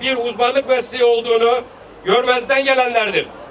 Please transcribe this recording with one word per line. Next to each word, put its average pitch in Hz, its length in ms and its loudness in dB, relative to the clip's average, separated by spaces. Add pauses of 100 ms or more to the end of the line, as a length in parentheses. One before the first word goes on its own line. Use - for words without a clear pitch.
bir 262 160 -2
uzmanlık 240 520 -2
mesleği 247 340 0
olduğunu 233 580 2 (440)
görmezden 247 600 0
gelenlerdir. 240 600 0 (260)